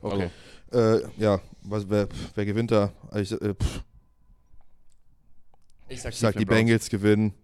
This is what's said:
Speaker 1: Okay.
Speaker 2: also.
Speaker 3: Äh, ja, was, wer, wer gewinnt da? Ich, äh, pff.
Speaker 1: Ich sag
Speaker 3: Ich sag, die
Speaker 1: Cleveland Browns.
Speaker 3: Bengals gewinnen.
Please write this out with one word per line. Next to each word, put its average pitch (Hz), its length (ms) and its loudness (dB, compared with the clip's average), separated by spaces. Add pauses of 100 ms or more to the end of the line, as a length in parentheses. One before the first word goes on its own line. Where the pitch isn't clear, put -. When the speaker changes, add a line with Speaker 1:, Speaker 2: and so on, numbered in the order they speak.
Speaker 1:
Okay. 98 280 -4 (420)
Speaker 2:
also. 113 340 2
Speaker 3:
Äh, - 120 -14
ja, 101 240 2 (220)
was, 98 260 -6
wer, 101 180 0 (260)
wer 104 120 -4
gewinnt 110 260 -2
da? 101 220 4 (220)
Ich, 104 180 -4
äh, 104 200 -4
pff. - 300 -4 (2000)
Speaker 1:
Ich 131 120 -12
sag 117 120 -8
Speaker 3:
Ich 113 60 -10
sag, 113 120 2
die 104 140 0
Speaker 1:
Cleveland - 20 -4
Browns. - 0 -
Speaker 3:
Bengals 113 420 4
gewinnen. 104 440 4 (100)